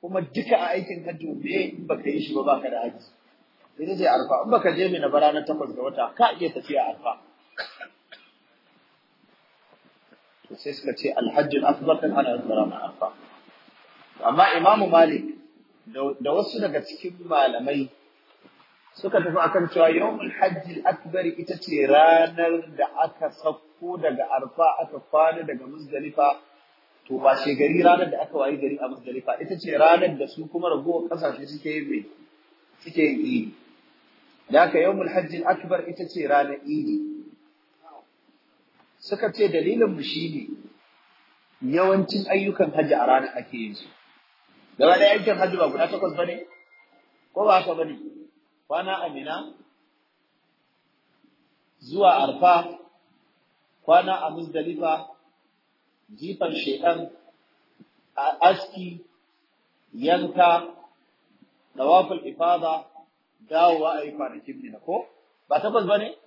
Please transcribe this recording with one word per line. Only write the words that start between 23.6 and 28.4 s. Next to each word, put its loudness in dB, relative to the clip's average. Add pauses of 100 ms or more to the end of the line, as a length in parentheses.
daga -2 (120)
Arfa, 0 (160)
aka -14 (120)
kwana 2
daga -10
Muzdalifa, -2 (840)
to -4
ba 6
shegari 0
ranar 6
da -4
aka -8
wayi -2